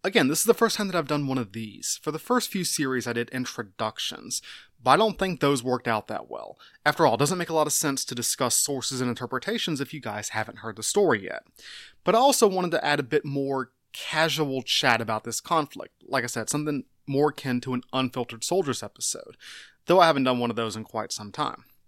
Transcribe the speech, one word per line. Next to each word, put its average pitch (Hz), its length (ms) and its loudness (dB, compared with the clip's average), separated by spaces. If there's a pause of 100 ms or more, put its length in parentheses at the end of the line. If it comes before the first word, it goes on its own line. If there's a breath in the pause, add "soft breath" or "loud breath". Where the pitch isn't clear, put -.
Again, 165 260 4
this 156 100 0
is - 60 0
the 226 80 4
first 226 240 2
time 208 100 -2
that 180 80 -6
I've 160 120 0
done 147 200 0
one 131 100 0
of 110 140 -4
these. 110 500 -8
For 156 100 -4
the 156 80 -8
first 247 300 0
few 190 140 -2
series, 131 440 -2
I 120 60 -2
did 117 160 -2
introductions, - 1120 -6 (400 loud breath)
but 127 100 4
I 147 60 8
don't 214 200 2
think 190 220 -2
those 143 240 2
worked 123 240 -2
out 110 200 -2
that 76 220 -8
well. 55 280 -12 (280 loud breath)
After 151 200 4
all, 113 100 6
it 113 40 -4
doesn't 147 180 2
make 170 120 -4
a 165 40 -2
lot 156 140 4
of 147 60 -2
sense 139 320 0
to 135 100 -8
discuss 120 400 0
sources 135 460 -2
and 123 80 0
interpretations 131 720 -4
if 139 120 -6
you 156 60 -10
guys 104 300 -6
haven't 107 300 -4
heard 113 160 -10
the 107 80 -10
story 151 420 4
yet. - 180 -8 (600 loud breath)
But 185 120 4
I 226 40 6
also 254 280 6
wanted 185 240 2
to - 140 0
add 147 140 2
a 139 40 -4
bit 135 220 0
more 135 460 -2 (200)
casual 151 680 0
chat 120 400 2
about 110 220 -4
this 117 180 -6
conflict. - 540 -4 (120)
Like 131 160 -2
I 120 40 -6
said, 113 220 -6
something 147 360 -2 (220)
more 143 220 2
akin 127 320 -4
to 131 120 -4
an 123 80 -2 (100)
Unfiltered 123 520 -4
Soldiers 165 400 -2
episode, - 520 -8 (520 loud breath)
though 180 120 8
I 175 60 10
haven't 143 200 4
done 127 140 2
one 120 120 0
of 107 40 -4
those 110 200 -2
in 110 80 -8
quite 107 280 -8
some 104 200 -12
time. - 340 -6 (220)